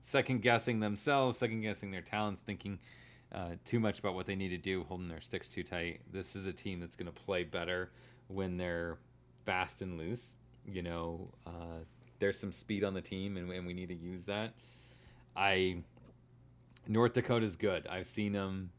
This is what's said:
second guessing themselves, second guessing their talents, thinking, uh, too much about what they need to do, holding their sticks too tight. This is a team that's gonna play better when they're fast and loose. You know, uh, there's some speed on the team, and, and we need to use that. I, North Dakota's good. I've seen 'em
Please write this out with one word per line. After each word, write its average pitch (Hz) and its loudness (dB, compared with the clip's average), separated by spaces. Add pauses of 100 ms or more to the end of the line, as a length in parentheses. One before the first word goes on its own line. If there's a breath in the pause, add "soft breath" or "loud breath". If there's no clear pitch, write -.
second 131 4
guessing 117 6
themselves, 120 4
second 113 2
guessing 104 -4
their 90 -6
talents, 107 -2
thinking, 101 -6 (520 loud breath)
uh, 87 -4 (140)
too 117 2
much 110 2
about 95 -2
what 92 -4
they 98 -2
need 95 -2
to 90 -2
do, 92 0
holding 90 -6
their 82 -8
sticks - -8
too - -6
tight. 85 -4 (120)
This 92 -8
is 95 -6
a 92 -4
team 92 -6
that's 85 -12
gonna 87 -8
play 90 0
better 87 -2 (340 loud breath)
when 95 -2
they're 85 -2 (460)
fast 92 0
and 90 -4
loose. 95 -6 (300)
You 92 -6
know, 85 -4 (140)
uh, 85 -10 (400)
there's 98 4
some 95 -4
speed 101 -2
on 98 0
the 92 -2
team, 98 -4
and, 90 -4
and 90 -4
we 87 -4
need 90 -6
to 90 -6
use 87 -8
that. 104 -2 (840 loud breath)
I, 92 6 (1040)
North 117 8
Dakota's 113 4
good. 95 2
I've 90 -4
seen 104 0
'em 95 -2